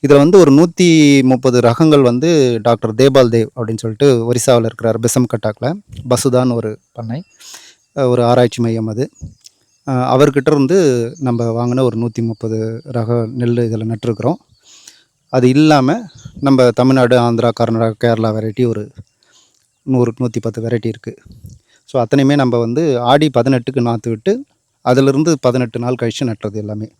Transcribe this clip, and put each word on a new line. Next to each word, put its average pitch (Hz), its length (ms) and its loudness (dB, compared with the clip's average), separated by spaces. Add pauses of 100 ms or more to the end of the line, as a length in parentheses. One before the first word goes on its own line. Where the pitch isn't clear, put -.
இதுல 143 140 4
வந்து 170 220 6
ஒரு 160 120 6
நூத்தி 170 380 4 (340)
முப்பது 127 380 2
ரகங்கள் 143 400 4
வந்து 127 640 2
டாக்டர் 113 320 -2
தேபால் 131 340 4
தேவ் 113 280 0
அப்படின்னு 113 220 -8
சொல்லிட்டு 117 540 0
ஒரிசாவுல 120 320 2
இருக்கிறார், 113 360 -4
பிசம் 123 260 0
கட்டாக்ல 113 420 -6 (400)
பசுதான் 127 460 0
ஒரு 110 240 -6 (140)
பண்ணை, 120 320 -12 (720)
அஹ், 139 100 -2
ஒரு 123 180 2
ஆராய்ச்சி 120 380 2
மையம் 113 240 -4
அது. 110 240 -8 (760)
அஹ், 127 200 -2
அவர்கிட்ட 135 440 2
இருந்து 147 280 0 (400)
நம்ம 120 340 -2
வாங்கின 120 300 -2
ஒரு 113 160 0
நூத்தி 117 240 -6
முப்பது 110 600 -8
ரக 117 420 -4
நெல் 120 300 -4
இதுல 113 280 -4
நட்டிருக்கிறோம். 113 560 -4 (920)
அது 127 160 2
இல்லாம 143 480 4 (440)
நம்ம 131 300 4
தமிழ்நாடு, 127 480 2
ஆந்திரா, 117 320 0 (100)
கர்நாடகா, 113 400 -2
கேரளா 113 320 0
வெரைட்டி 110 340 -4
ஒரு 107 160 -4 (1040)
நூறு, 123 320 0
நூத்தி 120 220 -6
பத்து 113 220 -8
வெரைட்டி 113 240 -6
இருக்கு. 110 260 -10 (720)
So, 123 180 -2
அத்தனையுமே 139 300 2
நம்ம 127 240 0
வந்து 120 420 -2
ஆடி 143 340 2
பதினெட்டுக்கு 127 460 0
நாத்து 117 280 -4
விட்டு, 117 240 -4 (500)
அதிலிருந்து 139 580 2
பதினெட்டு 123 380 -2
நாள் 123 240 -4
கழிச்சு 117 220 -6
நட்டுறது 107 300 -8
எல்லாமே. 107 340 -10 (120)